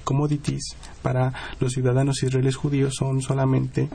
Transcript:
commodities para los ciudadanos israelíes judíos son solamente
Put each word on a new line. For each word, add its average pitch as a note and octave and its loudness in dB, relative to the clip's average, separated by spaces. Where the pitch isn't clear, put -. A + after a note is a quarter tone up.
commodities C#3+ 0
para B2+ 0
los B2+ 0
ciudadanos C3 2
israelíes C3 2
judíos C#3 0
son C3+ 0
solamente C3 0